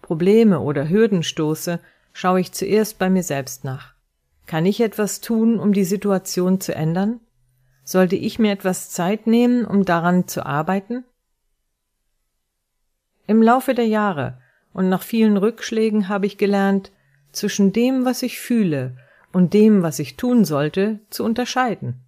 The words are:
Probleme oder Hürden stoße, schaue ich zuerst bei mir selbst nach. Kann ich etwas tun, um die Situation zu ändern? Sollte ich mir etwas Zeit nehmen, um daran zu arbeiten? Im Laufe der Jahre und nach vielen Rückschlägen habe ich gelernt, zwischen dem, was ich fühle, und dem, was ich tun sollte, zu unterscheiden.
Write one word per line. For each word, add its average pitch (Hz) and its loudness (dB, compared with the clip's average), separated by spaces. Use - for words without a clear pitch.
Probleme 185 4
oder 143 -2
Hürden 208 2
stoße, 156 -4
schaue 185 0
ich 180 -6
zuerst - -2
bei 185 -2
mir 185 2
selbst 139 -8
nach. 135 -12
Kann 165 -2
ich 208 0
etwas 214 -4
tun, 226 0
um 208 0
die 196 2
Situation 190 -2
zu - -6
ändern? 185 -2
Sollte 185 0
ich - -6
mir 214 2
etwas 190 -6
Zeit 185 -4
nehmen, 240 2
um 196 0
daran 175 2
zu - -8
arbeiten? 196 -4
Im 220 4
Laufe 254 4
der 240 0
Jahre 190 -2
und 185 -2
nach 185 -2
vielen 220 2
Rückschlägen 220 -2
habe 202 -2
ich 196 -6
gelernt, 196 0
zwischen 196 0
dem, 254 0
was 247 -2
ich 247 -8
fühle, 147 -2
und 180 2
dem, 208 6
was 165 -4
ich - -8
tun 247 2
sollte, 156 -2
zu - -8
unterscheiden. 226 -4